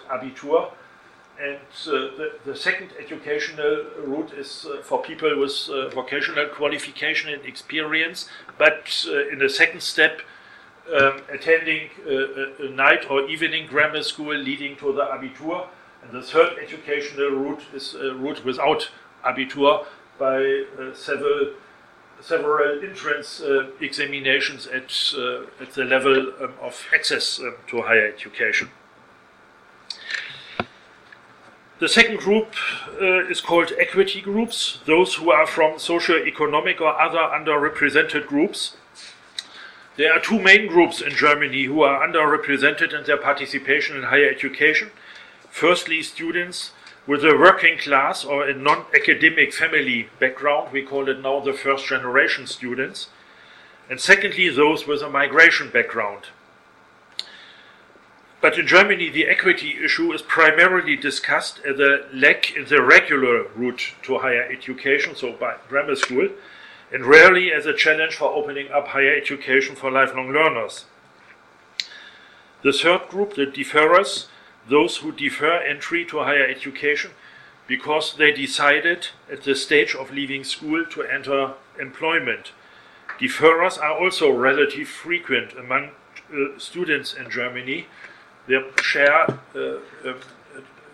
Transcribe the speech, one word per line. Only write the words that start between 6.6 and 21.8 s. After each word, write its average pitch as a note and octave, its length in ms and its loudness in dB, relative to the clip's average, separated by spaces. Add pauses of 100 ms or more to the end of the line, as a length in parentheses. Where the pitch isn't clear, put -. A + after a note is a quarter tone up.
and C#3 140 -12
experience, D#3 840 -6 (300)
but, - 500 2
uh, C#3+ 220 -2
in D3+ 100 -8
the C3+ 100 2
second E3 320 0
step, - 400 0 (760)
um, C#3 220 2 (100)
attending, D#3 580 -2 (180)
uh, D3 40 -2
a, C3+ 560 -4
a - 20 -8
night C#3 420 2
or C#3 160 0
evening D#3 400 -4
grammar D3+ 340 0
school D3+ 320 -6
leading C#3+ 440 -8
to C#3 160 -4
the C#3+ 80 -2
Abitur. C#3+ 640 -8 (340)
And B2 100 -20
the B2+ 120 -14
third - 340 2
educational C#3+ 720 -6
route C#3+ 320 -4 (120)
is C3 200 -12
a C3+ 220 -8
route C3 280 -8
without C#3+ 460 -2 (340)
Abitur C#3 600 0 (320)
by, C3+ 460 0 (180)
uh, C3 140 -12
several, C#3+ 580 -2 (680)